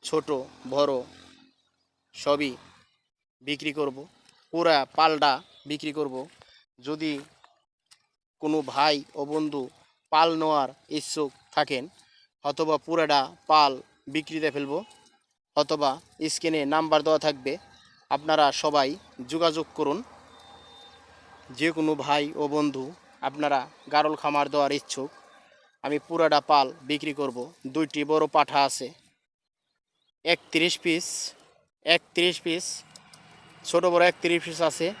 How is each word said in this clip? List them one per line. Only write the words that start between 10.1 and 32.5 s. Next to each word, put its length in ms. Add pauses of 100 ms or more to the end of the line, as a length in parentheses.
পাল 160 (120)
নেওয়ার 280 (300)
ইচ্ছুক 320 (260)
থাকেন, 280 (600)
অথবা 320 (100)
পুরাটা 340 (300)
পাল 220 (420)
বিক্রিতে 400
ফেলব, 180 (840)
অথবা 340 (420)
স্ক্রিনে 280 (140)
নাম্বার 320
দেওয়া 200
থাকবে, 260 (580)
আপনারা 360 (160)
সবাই 260 (440)
যোগাযোগ 340 (120)
করুন। 200 (1600)
যে 180
কোনো 160 (120)
ভাই 200 (160)
ও 40 (100)
বন্ধু 300 (440)
আপনারা 320 (320)
গারল 300
খামার 300
দেওয়ার 280
ইচ্ছুক, 300 (720)
আমি 220
পুরাটা 340 (100)
পাল 160 (220)
বিক্রি 320
করব। 180 (360)
দুইটি 260 (100)
বড় 140 (120)
পাঠা 320
আছে, 200 (1400)
একত্রিশ 500 (100)
পিস, 220 (800)
একত্রিশ 580
পিস, 200 (1040)